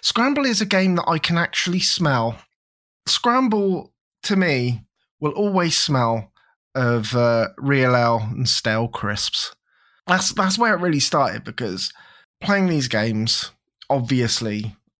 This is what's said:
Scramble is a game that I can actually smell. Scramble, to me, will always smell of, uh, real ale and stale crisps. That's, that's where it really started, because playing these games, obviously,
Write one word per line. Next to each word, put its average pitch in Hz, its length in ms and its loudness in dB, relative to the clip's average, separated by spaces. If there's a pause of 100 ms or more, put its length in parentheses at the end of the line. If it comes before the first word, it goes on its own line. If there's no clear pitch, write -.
Scramble 269 440 0
is 233 160 0
a 214 60 -2
game 190 300 2
that - 120 -2
I 160 120 2
can 170 180 0
actually 180 400 -2
smell. 123 580 0 (720)
Scramble, 214 840 0 (320)
to 208 100 0
me, 127 520 0 (340)
will 220 140 -2
always 190 420 0
smell 117 560 0 (420)
of, 120 400 0
uh, 117 440 2
real 131 360 2
ale 117 380 2
and 127 160 -4
stale 113 400 -2
crisps. - 640 -6 (540)
That's, 185 240 0
that's 190 260 0
where 226 160 2
it 175 60 -2
really 170 180 0
started, 127 460 0
because 101 480 -6 (480)
playing 196 260 0
these 147 220 0
games, 110 640 -2 (380)
obviously, 117 840 -2 (240)